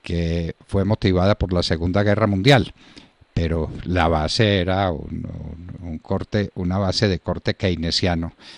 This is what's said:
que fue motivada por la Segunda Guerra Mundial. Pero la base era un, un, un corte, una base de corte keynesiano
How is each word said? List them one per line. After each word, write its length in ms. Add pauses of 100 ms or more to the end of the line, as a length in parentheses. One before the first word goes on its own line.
que 520 (120)
fue 200
motivada 480
por 180
la 100
Segunda 400
Guerra 240
Mundial. 460 (640)
Pero 360 (140)
la 240
base 520
era 300
un, 360 (540)
un, 80
un 100
corte, 560
una 240
base 300
de 100
corte 360
keynesiano 800 (260)